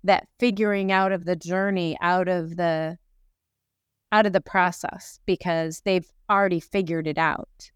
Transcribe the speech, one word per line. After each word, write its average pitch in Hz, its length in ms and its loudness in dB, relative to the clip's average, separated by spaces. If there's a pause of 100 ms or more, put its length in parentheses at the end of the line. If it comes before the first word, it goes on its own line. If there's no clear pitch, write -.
that 190 220 2 (120)
figuring 202 520 2
out 190 220 2
of 175 100 -4
the 180 120 -2
journey 180 640 -2
out 180 260 2
of 170 300 -2
the, 165 400 -2 (1120)
out 214 140 4
of 196 80 0
the 190 80 4
process, - 840 -4
because 165 600 -2
they've 185 260 0 (180)
already 196 300 4
figured 165 480 -2
it 147 100 -4
out. - 580 -4